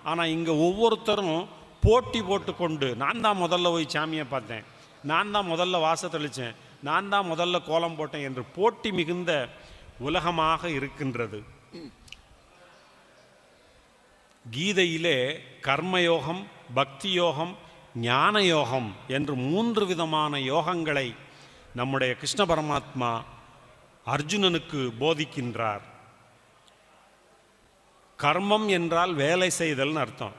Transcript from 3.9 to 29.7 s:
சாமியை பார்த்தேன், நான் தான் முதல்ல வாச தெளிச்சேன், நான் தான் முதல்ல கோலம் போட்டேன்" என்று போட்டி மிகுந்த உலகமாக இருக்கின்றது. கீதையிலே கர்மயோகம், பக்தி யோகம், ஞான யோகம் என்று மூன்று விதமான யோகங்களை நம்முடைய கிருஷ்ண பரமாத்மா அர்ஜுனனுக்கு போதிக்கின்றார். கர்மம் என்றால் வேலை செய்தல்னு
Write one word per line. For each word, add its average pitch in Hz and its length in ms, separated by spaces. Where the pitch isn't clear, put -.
சாமியை 156 360
பார்த்தேன், 113 340
நான் 170 280
தான் 202 180
முதல்ல 175 300
வாச 160 280
தெளிச்சேன், 135 480
நான் 170 280
தான் 196 220
முதல்ல 175 320
கோலம் 165 320
போட்டேன்" 151 280
என்று 131 200
போட்டி 214 480
மிகுந்த 160 580
உலகமாக 160 680
இருக்கின்றது. 123 760
கீதையிலே 170 680
கர்மயோகம், 170 840
பக்தி 139 380
யோகம், 175 460
ஞான 143 480
யோகம் 127 520
என்று 143 280
மூன்று 202 500
விதமான 156 540
யோகங்களை 147 760
நம்முடைய 127 380
கிருஷ்ண 170 320
பரமாத்மா 143 800
அர்ஜுனனுக்கு 151 920
போதிக்கின்றார். 123 840
கர்மம் 202 480
என்றால் 170 460
வேலை 165 460
செய்தல்னு 147 340